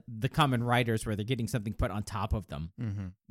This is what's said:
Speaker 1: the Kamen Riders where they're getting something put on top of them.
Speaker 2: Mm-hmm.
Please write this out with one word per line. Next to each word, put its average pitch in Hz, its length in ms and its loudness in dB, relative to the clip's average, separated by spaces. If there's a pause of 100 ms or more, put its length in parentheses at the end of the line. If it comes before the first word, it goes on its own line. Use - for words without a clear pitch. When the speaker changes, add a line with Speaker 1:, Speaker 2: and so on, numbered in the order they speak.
Speaker 1:
the 117 220 -2
Kamen 131 360 4
Riders 120 400 4
where 110 100 -2
they're 104 100 0
getting 113 220 0
something 107 260 -2
put 110 180 0
on 104 120 -2
top 101 300 -4
of 107 140 -2
them. 76 320 -6
Speaker 2:
Mm-hmm. 101 280 -4 (240)